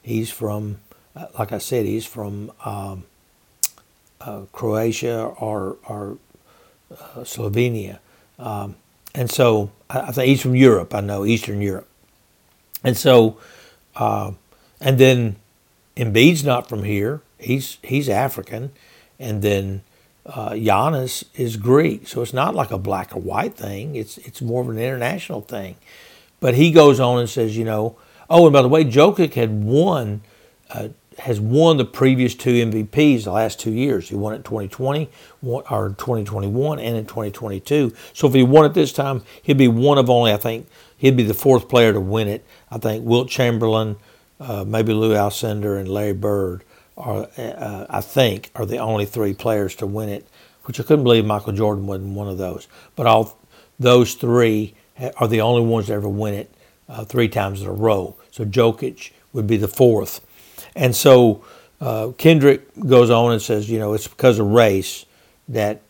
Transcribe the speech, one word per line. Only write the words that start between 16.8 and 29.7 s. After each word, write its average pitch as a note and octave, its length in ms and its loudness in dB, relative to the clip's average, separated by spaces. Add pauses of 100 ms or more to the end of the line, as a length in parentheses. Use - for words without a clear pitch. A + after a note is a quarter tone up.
here. G#2 380 -4 (160)
He's, C3+ 440 -6
he's C#3 260 -4
African. A#2 640 -6 (460)
And A2 220 -8
then, G2 420 -2 (440)
uh, G#2+ 240 -10
Giannis A2+ 720 -2 (100)
is A#2 220 -6
Greek. B2+ 500 0
So - 140 -10
it's A#2 140 -8
not C#3 200 -2
like C3 160 -4
a G2+ 80 -6
black F#2+ 380 -6
or F#2 40 -8
white G#2+ 340 -6
thing. G#2+ 420 -12
It's, A2 220 -12
it's - 240 -18
more A#2+ 200 -4
of B2+ 60 -6
an A2 100 -8
international B2+ 600 -6
thing. F#2+ 360 -14 (640)
But B2+ 160 0
he D#3 160 4
goes D3 300 8
on B2 180 2
and A#2+ 120 -4
says, A2 260 -4
you A2+ 80 -4
know, A2 320 -4 (320)
oh, E3+ 180 8
and D3+ 60 8
by C#3 100 6
the B2 60 4
way, D#3+ 160 4
Jokic D3+ 500 2
had G#2+ 300 -2
won, B2+ 560 0 (500)